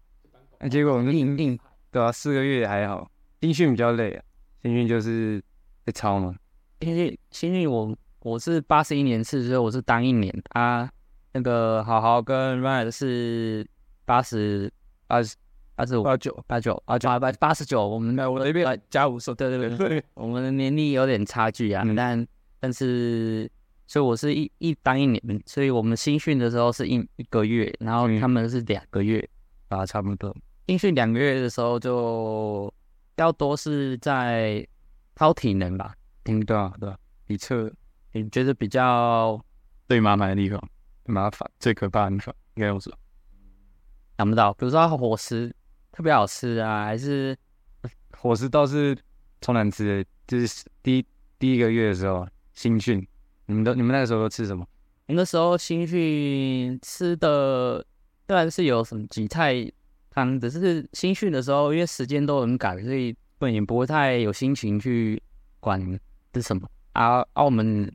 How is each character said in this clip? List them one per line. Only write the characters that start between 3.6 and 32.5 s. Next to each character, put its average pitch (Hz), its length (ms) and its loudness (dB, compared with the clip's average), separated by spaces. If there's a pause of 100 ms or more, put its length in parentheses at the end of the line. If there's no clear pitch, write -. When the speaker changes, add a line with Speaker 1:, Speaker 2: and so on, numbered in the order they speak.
Speaker 1:
比 120 60 2
较 120 160 2
累 113 200 -2
啊。 - 100 -14 (400)
新 120 120 -2
训 120 120 2
就 117 140 2
是 110 420 -2 (440)
在 117 60 -2
操 101 260 0
嘛。 90 160 -4 (460)
Speaker 2:
因 165 140 -4
为 170 240 -2 (120)
新 170 220 -4
训 180 180 0
我， 110 260 -2 (240)
我 117 180 -4
是 165 220 0
八 151 220 4
十 151 140 -2
一 143 60 2
年 120 200 2
次， 123 240 -2
所 127 80 0
以 - 20 2
我 120 140 2
是 127 120 -2
当 117 220 2
一 131 80 4
年。 104 200 2 (180)
啊， 120 380 0 (440)
那 131 80 -4
个 113 420 2
豪 113 180 2
豪 117 220 4
跟 131 380 -2
Ryan 127 300 0
是 117 760 -4 (380)
八 120 180 4
十， 104 500 -2 (340)
八 120 160 2
十， 110 120 -8 (400)
八 120 120 -4
十 123 120 0
五， 107 40 2
Speaker 3:
八 131 140 2
九。 - 300 -6
Speaker 2:
八 120 140 -2
九， 110 240 -2
啊， 120 140 0
九， 123 100 -2
啊， 123 100 2
八， 131 140 0
八 151 220 2
十 156 100 -8
九， 117 220 0
我 107 120 -2
们 117 200 -2
Speaker 3:
哎， 135 100 -2
我 131 160 -2
那 147 80 0
边 135 280 0 (100)
加 139 180 2
五 120 100 -6
岁。 120 160 -8
Speaker 2:
对， 131 220 -2
对， 123 200 -2
对。 190 120 0
Speaker 3:
对。 156 160 -2 (100)
Speaker 2:
我 110 120 -10
们 120 160 -4
的 131 100 -2
年 135 240 0
龄 151 160 0
有 131 140 2
点 113 180 2
差 113 260 0
距 107 220 -2
啊， 98 140 0
Speaker 1:
嗯。 107 80 2
Speaker 2:
但， 120 320 0 (340)
但 127 120 -4
是， 117 760 -2 (360)
所 147 160 2
以 - 20 4
我 117 120 4
是 147 180 0
一， 143 240 -2
一 165 240 -2
当 131 160 2
一 139 80 4
年， 117 140 2 (260)
所 - 160 -4
以 139 80 2
我 120 100 2
们 113 160 0
新 147 220 0
训 151 200 0
的 120 120 2
时 120 80 -2
候 120 120 4
是 120 160 -2
一， 127 100 0 (200)
一 - 140 -10
个 110 140 2
月， 113 360 0
然 110 160 -2
后 120 120 2 (120)
他 127 80 2
们 117 220 2
是 123 120 -2
两 104 280 -4
个 104 120 0
月。 107 160 2 (500)
Speaker 1:
嗯。 95 120 -4
啊， 95 60 -4
差 104 160 -4
不 98 140 -2
多。 98 200 -10 (320)
Speaker 2:
新 180 100 2
训 185 160 2
两 117 160 4
个 113 80 2
月 135 220 2
的 123 80 0
时 120 140 -4
候 120 180 0
就 110 920 -4 (440)